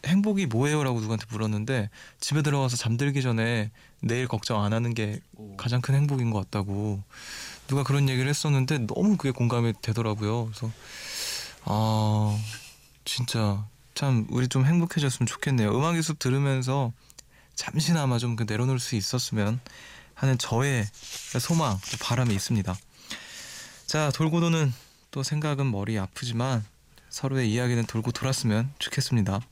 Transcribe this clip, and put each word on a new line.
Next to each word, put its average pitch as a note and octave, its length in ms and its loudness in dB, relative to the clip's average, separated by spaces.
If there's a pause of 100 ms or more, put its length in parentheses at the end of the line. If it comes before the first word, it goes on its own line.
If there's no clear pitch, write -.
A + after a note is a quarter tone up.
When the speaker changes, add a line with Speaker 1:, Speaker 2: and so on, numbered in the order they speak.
Speaker 1:
"행복이 G3 400 2
뭐예요?"라고 C3 560 2
누구한테 G#2+ 300 -4
물었는데, G#2+ 580 -2 (300)
집에 D3 240 0
들어가서 C3+ 340 0
잠들기 C3+ 460 0
전에 A2+ 480 0 (300)
내일 A#2+ 260 0
걱정 A2 360 0
안 G#2 80 2
하는 A#2 220 0
게 G#2+ 260 -2 (160)
Speaker 2:
오. G#2 220 -16
Speaker 1:
가장 B2 240 0
큰 C3+ 140 2
행복인 C#3 340 2
것 G#2+ 120 0
같다고 G2+ 600 -2 (680)
누가 C#3 140 0
그런 C#3 260 2
얘기를 C3 220 2
했었는데, C#3 560 0
너무 F#3 320 2
그게 C3+ 140 0
공감이 A#2+ 500 2
되더라고요. A2 640 0
그래서 A2 240 -6 (960)
아, G#2+ 720 2 (680)
진짜 G#2 640 -2 (300)
참 B2 340 2
우리 B2 180 0
좀 C3 180 2
행복해졌으면 D#3 600 2
좋겠네요. A2+ 500 0
음악의 D#3+ 280 2
숲 D#3 160 -4
들으면서 C3 720 0 (640)
잠시나마 C#3+ 640 2
좀 A#2+ 160 -2
그 A2+ 120 -2
내려놓을 A#2+ 320 0
수 - 160 -4
있었으면 A2 640 0 (540)
하는 C3+ 240 2
저의 B2 480 0 (540)
소망, C#3 400 2 (200)
바람이 A#2+ 360 0
있습니다. F#2 400 0 (1120)
자, D3+ 260 2
돌고 D#3+ 260 2
도는 D#3+ 320 4 (400)
또 C#3 100 -6
생각은 D3 480 0
머리 G#2 300 -2
아프지만 A#2 680 -2 (460)
서로의 C3 420 0
이야기는 A#2+ 320 2
돌고 A2+ 280 -2
돌았으면 B2 680 0
좋겠습니다. G2+ 600 0 (120)